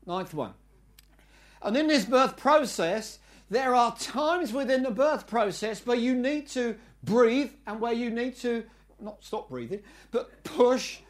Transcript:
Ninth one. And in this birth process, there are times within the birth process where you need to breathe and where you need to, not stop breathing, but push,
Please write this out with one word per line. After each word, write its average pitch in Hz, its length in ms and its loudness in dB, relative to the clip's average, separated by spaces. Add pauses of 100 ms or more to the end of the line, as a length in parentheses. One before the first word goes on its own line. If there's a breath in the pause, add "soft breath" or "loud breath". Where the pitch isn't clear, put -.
Ninth 180 260 -6
one. 117 220 -8 (1040 soft breath)
And 214 160 -2
in 311 100 2
this 285 180 2
birth 254 320 2
process, 220 840 0 (320 loud breath)
there 254 240 2
are 240 220 4
times 302 560 -2
within 262 300 0
the 262 80 -2
birth 262 380 0
process 214 580 -2
where 240 100 2
you 247 180 2
need 285 340 -2
to 240 280 -2 (280 loud breath)
breathe 240 480 4 (140)
and 214 120 -8
where 233 140 -2
you 233 180 -4
need 240 280 -4
to, 233 260 -4 (340 loud breath)
not - 240 -16
stop - 260 -10
breathing, 127 320 -10 (300 loud breath)
but - 320 -8
push, 254 560 2 (120)